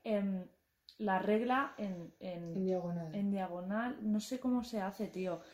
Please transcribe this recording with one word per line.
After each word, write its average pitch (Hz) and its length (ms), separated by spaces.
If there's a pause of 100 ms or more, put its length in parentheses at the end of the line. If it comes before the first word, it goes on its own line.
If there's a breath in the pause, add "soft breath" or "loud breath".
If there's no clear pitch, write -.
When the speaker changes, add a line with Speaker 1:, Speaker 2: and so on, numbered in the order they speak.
Speaker 1:
em, 196 420 (520)
la 196 220
regla 226 580
en, 180 420
en, 175 220 (140)
Speaker 2:
En 190 80
diagonal. 175 500
Speaker 1:
en 202 160
diagonal. 190 720
No 214 180
sé 254 200
cómo 247 240
se 220 160
hace, 196 280
tío. 180 320 (140 loud breath)